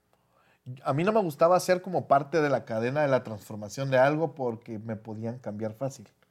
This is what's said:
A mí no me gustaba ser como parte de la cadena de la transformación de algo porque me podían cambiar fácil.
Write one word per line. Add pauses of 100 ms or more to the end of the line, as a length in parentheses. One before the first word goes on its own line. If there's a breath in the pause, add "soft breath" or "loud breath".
(840)
A
mí
no
me
gustaba
ser
como
parte
de
la
cadena
de
la
transformación
de
algo
porque
me
podían
cambiar
fácil. (220)